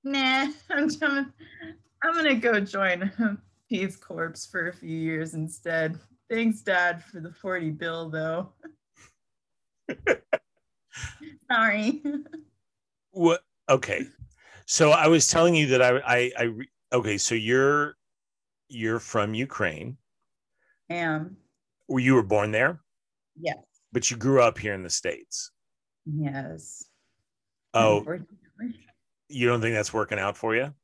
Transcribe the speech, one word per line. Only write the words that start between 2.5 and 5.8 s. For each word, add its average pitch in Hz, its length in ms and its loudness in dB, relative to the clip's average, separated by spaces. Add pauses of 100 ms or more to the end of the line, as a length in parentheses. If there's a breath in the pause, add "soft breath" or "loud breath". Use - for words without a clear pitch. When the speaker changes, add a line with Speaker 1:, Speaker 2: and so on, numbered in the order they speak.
Speaker 1:
join 196 600 -2
<laughs> 208 200 -2 (300)
Peace 190 280 -4
Corps 165 540 -10
for 175 180 -6
a 175 40 -8
few 160 240 -10
years 160 380 -6
instead. 160 640 -6 (320)